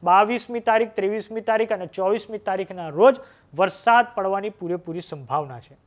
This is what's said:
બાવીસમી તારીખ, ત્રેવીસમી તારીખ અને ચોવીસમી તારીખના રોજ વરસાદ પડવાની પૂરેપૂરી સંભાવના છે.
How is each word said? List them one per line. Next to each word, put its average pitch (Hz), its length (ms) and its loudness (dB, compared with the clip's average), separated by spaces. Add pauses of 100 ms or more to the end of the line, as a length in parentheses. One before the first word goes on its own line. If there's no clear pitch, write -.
બાવીસમી 214 560 2
તારીખ, 226 360 0
ત્રેવીસમી 208 460 -4
તારીખ 220 300 0
અને 185 160 -6
ચોવીસમી 202 520 -4
તારીખના 190 500 -8
રોજ 226 300 4 (340)
વરસાદ 233 640 2
પડવાની 196 340 -4
પૂરેપૂરી 175 520 -8
સંભાવના 139 580 -8
છે. - 160 -20 (120)